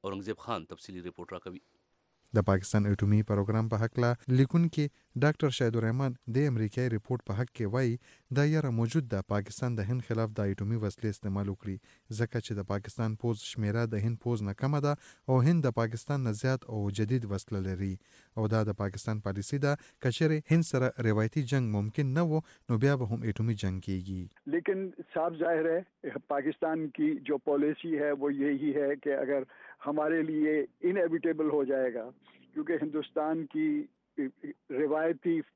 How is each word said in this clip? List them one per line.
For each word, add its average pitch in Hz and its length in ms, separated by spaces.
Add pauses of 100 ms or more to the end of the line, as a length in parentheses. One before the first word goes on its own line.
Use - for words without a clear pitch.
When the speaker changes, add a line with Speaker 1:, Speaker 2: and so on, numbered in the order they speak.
Speaker 1:
اورنګزیب 98 440
خان 92 260
تفصیلي 90 360
رپورټ 87 280
راکوي۔ 92 300 (680)
Speaker 2:
د 101 120
پاکستان 101 400
اټومي 104 420
پروګرام 107 420
په 107 140
هکله 120 500
لیکونکي 156 480 (380)
ډاکټر 151 340
شاهد 117 220
الرحمن 123 360 (220)
د 147 140
امریکایي 113 420
رپورټ 120 380
په 98 80
حق 120 180
کې 104 180
وایي 120 240 (400)
دا 143 120
یاره 147 260
موجود 117 340
ده 98 220
پاکستان 110 480
د 98 100
هند 123 160
خلاف 113 320
د 101 140
اټومي 107 320
وسلې 101 320
استعمال 101 340
وکړي، 95 260 (440)
ځکه 117 160 (100)
چې - 140
د 98 100
پاکستان 107 540
پوځ 113 260
شمیره 110 320 (120)
د 104 120
هند 117 160
پوځ 113 260
نه 98 140
کمه 143 240
ده 143 80 (380)
او 131 40 (120)
هند 165 180
د 120 140
پاکستان 120 480
نه 107 120
زیات 131 240 (120)
او 104 40 (200)
جدید 113 320
وسله 98 340
لري 95 260 (440)
او 110 180
دا 110 160
د 101 100
پاکستان 104 460
پالیسي 101 400
ده۔ 143 100 (240)
که 123 160
چیرې 156 400
هند 170 140
سره 127 380
روایتي 110 340 (100)
جنگ 117 240
ممکن 127 440
نه 175 100
و، 156 100 (300)
نو 113 160
بیا 143 160
به 104 80
هم 113 180
اټومي 110 360
جنگ 92 240
کیږي۔ 95 680
Speaker 3:
لیکن 190 320 (260)
صاف 165 300
ظاهر 165 300
ہے 156 440 (160)
پاکستان 156 600
کی 156 160 (180)
جو 143 80 (120)
پالیسی 151 480
ہے 147 120 (140)
وہ 143 100
یہی 143 460
ہے 139 100 (120)
کہ 135 180
اگر 135 300 (360)
ہمارے 151 360
لیے 151 360 (300)
انیویٹیبل 165 640
ہو 147 200
جائے 131 240
گا، 113 100 (480)
کیونکہ 151 300
ہندوستان 156 580 (140)
کی 156 140 (1040)
روایتی 156 720 (160)